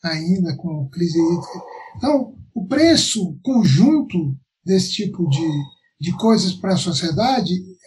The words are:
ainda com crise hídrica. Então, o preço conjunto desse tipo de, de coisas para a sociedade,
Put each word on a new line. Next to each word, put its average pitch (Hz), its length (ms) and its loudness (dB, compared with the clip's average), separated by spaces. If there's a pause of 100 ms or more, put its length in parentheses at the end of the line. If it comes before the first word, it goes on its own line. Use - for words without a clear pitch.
ainda 165 520 -2
com 151 340 -6
crise 165 280 -2
hídrica. 165 440 0 (360)
Então, 262 380 0 (180)
o 185 140 -6
preço 262 760 2
conjunto 185 920 2 (280)
desse 185 280 0
tipo 185 380 -4
de, 160 200 0 (500)
de 170 180 -4
coisas 220 360 2
para 190 200 -2
a 180 40 2
sociedade, 180 760 -2 (340)